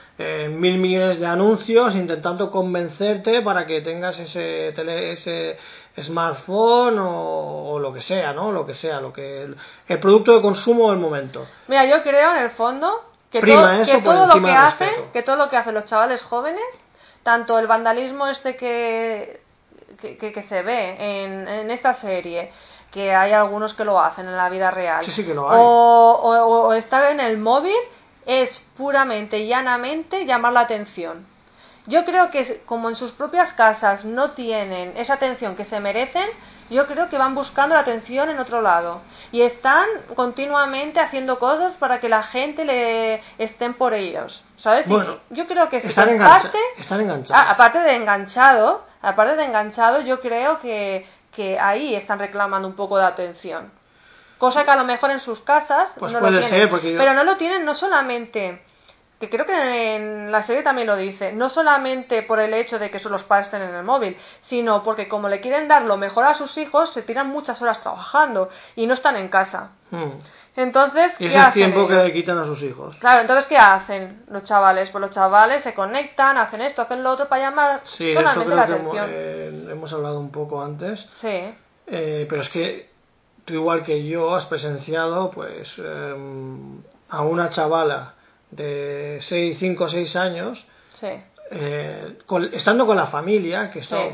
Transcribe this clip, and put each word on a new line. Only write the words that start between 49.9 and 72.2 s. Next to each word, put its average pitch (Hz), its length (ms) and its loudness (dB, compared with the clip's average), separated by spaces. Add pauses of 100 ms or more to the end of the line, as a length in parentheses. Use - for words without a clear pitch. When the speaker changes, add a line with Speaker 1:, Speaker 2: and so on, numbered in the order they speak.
Speaker 2:
yo 254 200 -4
creo 254 380 -2
que, 202 460 -6 (300)
que 190 240 -4
ahí 226 360 0
están 202 240 -6
reclamando 196 460 -4
un 190 100 -10
poco 202 220 -2
de 190 80 4
atención. 175 640 -6 (640)
Cosa 254 260 2
que 285 80 4
a 269 60 6
lo 254 80 0
mejor 254 260 -2
en 269 80 -4
sus 233 220 -10
casas 294 480 0 (100)
Speaker 1:
Pues 208 140 -8
Speaker 2:
no 233 60 -2
Speaker 1:
puede 190 140 2
Speaker 2:
lo 185 60 4
tienen. 190 220 2
Speaker 1:
ser, 208 80 4
porque 165 240 -2
yo 170 40 -4
Speaker 2:
Pero 269 160 4
no 277 120 4
lo 381 120 2
tienen 349 280 -2
no 294 100 -2
solamente, 240 880 -4 (580)
que 214 100 -10
creo 233 160 -2
que 247 500 -2
en 214 380 -8
la 214 100 2
serie 254 200 -2
también 262 220 0
lo 202 120 0
dice, 190 340 -6
no 233 160 -2
solamente 262 760 0
por 220 180 0
el 220 120 0
hecho 233 240 -4
de 208 140 -6
que 202 80 -10
sus, 214 100 -12
los 190 140 -6
padres 202 240 0
estén 202 140 -8
en 180 120 -8
el 175 120 -10
móvil, 220 320 0 (240)
sino 226 420 -2
porque 214 240 -4
como 208 220 -4
le 202 100 -2
quieren 285 300 -4
dar 285 140 6
lo 214 120 2
mejor 202 300 0
a 294 80 6
sus 285 240 -6
hijos, 311 340 0
se 240 120 -10
tiran 269 260 -4
muchas 277 320 -8
horas 233 200 -2
trabajando 190 680 -2 (260)
y 226 100 -2
no 247 100 0
están 262 200 0
en 190 140 -8
casa. 190 400 0 (220)
Speaker 1:
Hmm. 160 180 -8 (480)
Speaker 2:
Entonces, 269 580 2
Speaker 1:
Y - 40 -20
Speaker 2:
¿qué 180 80 -4
Speaker 1:
ese 277 100 4
es 277 60 10
Speaker 2:
hacen 247 100 8
Speaker 1:
tiempo 196 340 4
que 185 60 4
Speaker 2:
ellos? 185 140 6
Speaker 1:
le 160 60 -2
quitan 175 240 -2